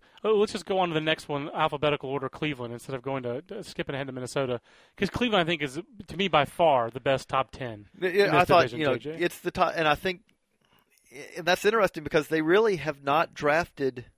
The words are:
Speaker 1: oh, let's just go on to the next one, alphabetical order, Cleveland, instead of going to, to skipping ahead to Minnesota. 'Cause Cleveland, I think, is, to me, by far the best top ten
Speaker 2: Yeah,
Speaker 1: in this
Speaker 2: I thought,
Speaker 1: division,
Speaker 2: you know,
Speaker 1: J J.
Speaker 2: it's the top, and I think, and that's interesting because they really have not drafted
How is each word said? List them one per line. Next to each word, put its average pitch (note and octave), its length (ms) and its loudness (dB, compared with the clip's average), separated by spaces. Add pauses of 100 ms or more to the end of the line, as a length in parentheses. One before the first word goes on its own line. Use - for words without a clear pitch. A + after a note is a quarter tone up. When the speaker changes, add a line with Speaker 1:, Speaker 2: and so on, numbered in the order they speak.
(240)
Speaker 1:
oh, G#3+ 120 2
let's G#3 160 2
just G3+ 120 -8
go F#3+ 140 -2
on F3+ 100 2
to E3 60 -2
the D#3 60 0
next D#3 280 -2
one, D3 220 -6
alphabetical D3 580 -2
order, C3 200 -4
Cleveland, B2 440 -8
instead A#2+ 220 -12
of B2 80 -8
going C3+ 220 -6
to, B2 180 -6
to G3 220 -14
skipping - 300 -8
ahead C#3 120 -6
to C3 60 -10
Minnesota. B2+ 480 -4 (360)
'Cause G3 140 -2
Cleveland, G#3+ 320 2
I - 20 0
think, D#3+ 180 -2
is, C#3 160 -6 (280)
to D#3 100 -14
me, F#3+ 120 0
by D3 160 4
far C3+ 460 2
the C3 100 -10
best C3+ 280 0
top C3+ 240 -2
ten A2 340 -12 (140)
Speaker 2:
Yeah, F3+ 80 0
Speaker 1:
in E3+ 80 -4
this G3+ 160 4
Speaker 2:
I F3+ 120 6
thought, F3+ 180 6
Speaker 1:
division, B2 180 -4
Speaker 2:
you D3+ 60 0
know, B2+ 100 2
Speaker 1:
J C#3+ 220 -8
J. E3+ 60 0
Speaker 2:
it's - 160 -2
the F3 100 -6
top, F3 260 0
and E3 100 2
I D3 100 4
think, F#3 260 -4 (1120)
and E3+ 100 -8
that's F3+ 180 4
interesting G3+ 400 2
because C#3+ 240 0
they D#3+ 120 0
really F#3+ 360 4
have C#3+ 280 -6
not C#3+ 300 2
drafted C#3+ 720 -2 (120)